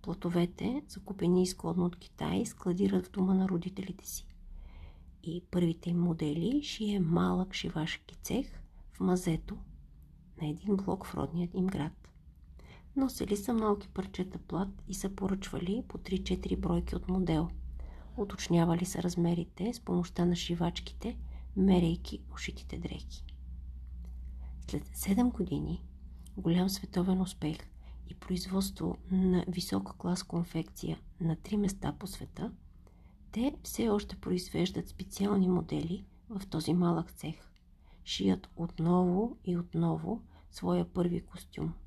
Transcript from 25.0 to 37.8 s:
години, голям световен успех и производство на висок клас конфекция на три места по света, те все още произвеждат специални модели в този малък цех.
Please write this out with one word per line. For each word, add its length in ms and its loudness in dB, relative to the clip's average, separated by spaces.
години, 540 -2
голям 320 4
световен 520 2
успех 380 -2
и 60 -10
производство 840 -2
на 380 6
висок 480 -2
клас 260 0
конфекция 800 -4
на 160 2
три 200 -4
места 360 0
по 140 -10
света, 460 -8
те 300 0
все 260 0
още 280 2
произвеждат 720 -2
специални 600 2
модели 560 0
в 160 -6
този 280 0
малък 360 4
цех. 400 -10